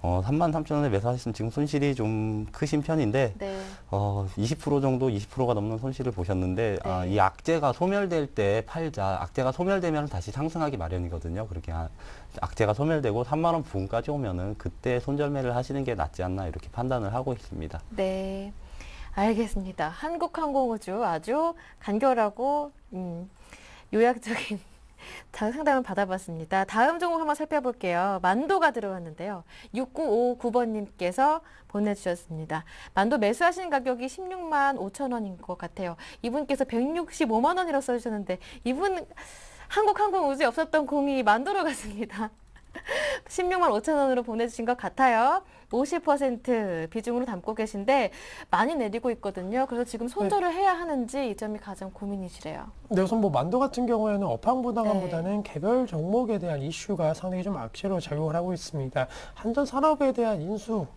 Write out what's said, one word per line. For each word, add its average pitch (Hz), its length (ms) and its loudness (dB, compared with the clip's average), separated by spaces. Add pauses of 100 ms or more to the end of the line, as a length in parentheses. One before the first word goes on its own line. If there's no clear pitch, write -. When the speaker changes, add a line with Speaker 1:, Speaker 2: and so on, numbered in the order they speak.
Speaker 1:
어, 90 160 4
삼만 151 300 4
삼천 156 240 0
원에 147 140 4
매수하시면 120 420 0
지금 110 180 -2
손실이 143 440 2
좀 110 580 0
크신 147 300 0
편인데 131 560 2
Speaker 2:
네. 196 240 -6 (280)
Speaker 1:
어, 101 460 0
이십 120 220 0
프로 139 240 2
정도, 131 260 4
이십 104 220 -2
프로가 123 240 2
넘는 110 240 0
손실을 127 340 -4
보셨는데 92 720 0
아, 90 220 0
Speaker 2:
네. 92 60 0
Speaker 1:
이 101 80 4
악재가 143 520 4
소멸될 180 640 0
때 107 320 2
팔자. 104 560 -2
악재가 127 300 0
소멸되면 175 580 0
다시 98 200 -4
상승하기 151 460 -2
마련이거든요. 87 680 -4
그렇게 82 260 -8
한, 80 160 -4 (500)
악재가 107 360 2
소멸되고 131 500 2
삼만 160 300 2
원 160 80 0
부근까지 101 480 -2
오면은 104 480 -2
그때 - 420 -2
손절매를 139 560 0
하시는 139 280 -2
게 123 100 0
낫지 87 280 -4
않나 92 260 -2
이렇게 - 220 -8
판단을 120 440 -2
하고 131 180 -2
있습니다. - 480 -8 (160)
Speaker 2:
네, 190 560 -4 (640)
알겠습니다. 196 760 0
한국항공우주 269 1120 -2
아주 233 520 0 (260)
간결하고, 254 920 2 (200)
음, 180 380 -8 (640)
요약적인 226 680 2 (440)
<laughs> - 280 -18
자, 214 180 -2
상담을 277 320 2
받아봤습니다. 190 840 -2
다음 247 340 4
종목 339 200 0
한번 302 160 0
살펴볼게요. 233 880 0
만도가 294 500 4
들어왔는데요. 190 720 -6 (300)
육구오구 247 760 0
번님께서 226 880 2 (280)
보내주셨습니다. 175 960 -2 (300)
만도 233 240 4
매수하신 339 520 2
가격이 262 380 0
십육만 320 680 0
오천 247 340 -4
원인 202 260 -6
것 180 200 -10
같아요. 170 380 -6 (260)
이분께서 269 420 0
백육십오만 269 920 0
원이라고 311 240 0
써주셨는데 220 560 -4 (260)
이분 339 400 0 (640)
한국항공우주에 392 800 4
없었던 311 400 2
공이 277 360 2
만도로 285 420 4
갔습니다. 214 640 -4 (440)
<laughs> 587 540 -4
십육만 359 440 2
오천 294 240 2
원으로 262 260 4
보내주신 226 420 -2
것 247 120 2
같아요. 254 640 4 (320)
오십 294 300 2
퍼센트 240 840 2
비중으로 240 340 -2
담고 214 300 -4
계신데 220 580 2 (380)
많이 226 260 4
내리고 233 360 0
있거든요. 202 540 -2
그래서 240 180 -2
지금 233 220 -6
손절을 392 440 2
Speaker 3:
네. 330 100 -2
Speaker 2:
해야 392 120 6
하는지 277 580 -2
이 202 60 -6
점이 214 220 -6
가장 190 320 -10
고민이시래요. 190 800 -8 (200)
Speaker 3:
네, 185 120 4
우선 220 180 2
뭐 202 100 4
만도 156 280 2
같은 254 280 2
경우에는 214 380 2
업황 220 380 2
부당함보다는 196 800 0
Speaker 2:
네. - 100 -10
Speaker 3:
개별 226 340 2
종목에 208 520 0
대한 156 240 -2
이슈가 160 520 0
상당히 185 280 -4
좀 190 140 -2
악재로 175 440 -4
작용을 156 360 -2
하고 180 160 0
있습니다. 135 540 -2 (280)
한전 233 320 0
산업에 277 460 2
대한 220 280 0
인수 208 460 -4 (100)